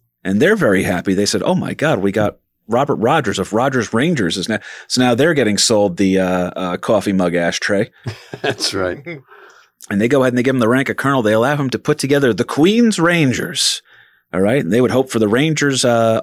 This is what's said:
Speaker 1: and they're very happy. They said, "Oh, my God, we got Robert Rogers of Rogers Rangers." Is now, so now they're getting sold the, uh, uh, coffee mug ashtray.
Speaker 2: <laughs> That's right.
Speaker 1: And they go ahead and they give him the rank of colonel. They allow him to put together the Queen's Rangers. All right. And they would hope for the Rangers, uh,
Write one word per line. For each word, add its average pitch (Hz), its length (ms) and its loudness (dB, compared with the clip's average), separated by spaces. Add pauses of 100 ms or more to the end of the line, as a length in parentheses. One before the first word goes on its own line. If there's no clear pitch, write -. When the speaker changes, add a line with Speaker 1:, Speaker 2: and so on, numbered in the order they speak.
(240)
Speaker 1:
and 98 160 0
they're 196 160 4
very 107 260 2
happy. 90 320 -2
They 101 120 0
said, 104 160 -2
"Oh, 180 120 0
my - 200 -4
God, 139 240 0
we 98 140 0
got 104 260 -2 (300)
Robert 127 280 0
Rogers 110 420 0
of 95 140 -4
Rogers 127 400 0
Rangers." 117 460 0
Is 90 100 -6
now, 107 120 -4 (280)
so 127 140 0
now 123 120 2
they're 156 200 2
getting 107 240 0
sold 104 400 2
the, 95 220 2
uh, 90 360 -2
uh, 90 220 -4
coffee 104 340 0
mug 90 220 0
ashtray. 87 560 -2 (260)
Speaker 2:
<laughs> - 240 -16
That's - 320 -6
right. 95 320 -6 (840)
Speaker 1:
And 101 120 -2
they 117 80 2
go 135 140 2
ahead 127 100 2
and 123 60 0
they 120 40 0
give 131 140 2
him 127 40 0
the 113 80 4
rank 131 200 2
of 107 80 -4
colonel. 135 260 0
They 104 100 2
allow 117 240 2
him 139 140 -4
to - 80 -4
put 147 200 -2
together 139 360 2
the 90 100 -2
Queen's 208 540 2
Rangers. 165 840 0 (520)
All 87 60 -2
right. 113 200 2
And 90 120 -2
they 117 80 4
would 120 100 2
hope 131 200 0
for 117 100 -2
the 107 80 2
Rangers, 143 560 0
uh, 113 380 2